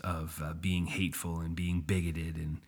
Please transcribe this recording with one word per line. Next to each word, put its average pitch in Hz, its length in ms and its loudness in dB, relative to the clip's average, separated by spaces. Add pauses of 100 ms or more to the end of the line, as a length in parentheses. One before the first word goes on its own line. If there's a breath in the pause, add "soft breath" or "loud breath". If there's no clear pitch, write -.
of, 80 400 -2
uh, 78 80 -2
being 87 340 2
hateful 82 540 0
and 82 160 -2
being 87 240 2
bigoted 82 560 0
and, 78 320 -2